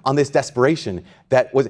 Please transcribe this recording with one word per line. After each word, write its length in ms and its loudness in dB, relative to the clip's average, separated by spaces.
on 100 0
this 140 0
desperation 720 -2
that 240 0
was," 160 2